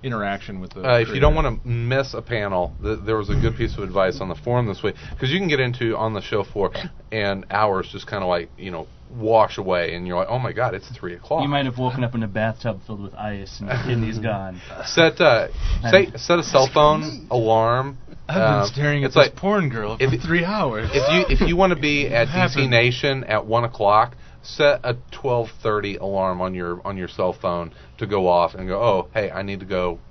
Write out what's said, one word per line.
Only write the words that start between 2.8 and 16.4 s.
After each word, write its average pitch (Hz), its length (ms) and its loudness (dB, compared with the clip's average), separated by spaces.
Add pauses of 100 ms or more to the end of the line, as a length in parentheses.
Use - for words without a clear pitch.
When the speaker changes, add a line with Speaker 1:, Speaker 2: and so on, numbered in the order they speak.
Speaker 2:
th-, 107 220 -2
there 110 120 0
was 104 120 -4
a 104 60 2
good 117 200 2
piece - 220 -2
of 104 60 -6
advice 92 380 0
on 92 80 -6
the 85 60 -6
forum 123 320 0
this 95 160 -6
week, 101 120 -2 (240)
'cause 131 100 -2
you 170 100 0
can 196 80 -2
get 147 120 0
into 123 380 -2
on 110 160 -2
the 101 80 -4
show 101 220 -2
floor 98 280 -2 (400)
and 101 400 -4
hours 98 380 0
just - 180 -12
kinda, 98 180 -4
like, 87 320 -2
you 95 140 -10
know, 82 160 -10 (300)
wash 110 400 4
away, 87 380 0
and 87 100 -6
you're 90 120 -2
like, 92 120 0
"Oh 123 80 -2
my 117 140 -4
God, 104 240 -2
it's - 140 -12
three 92 240 -10
o'clock." 147 280 -2
Speaker 3:
You 143 60 0
might 143 180 0
have 127 120 -6
woken 127 260 -2
up 117 100 -4
in 113 100 -2
a 110 40 -4
bathtub 107 580 -4
filled 104 160 -12
with 95 140 -14
ice 101 460 -10
and 101 80 -8
your 127 160 -2
kidney's 113 340 -2
Speaker 2:
<laughs> 110 120 -4
Speaker 3:
gone. 95 280 -8 (260)
Speaker 2:
Set, - 360 2
uh, 117 260 6 (360)
Speaker 3:
And 180 280 6
Speaker 2:
set, - 80 -12
set 175 200 2
a 156 40 -2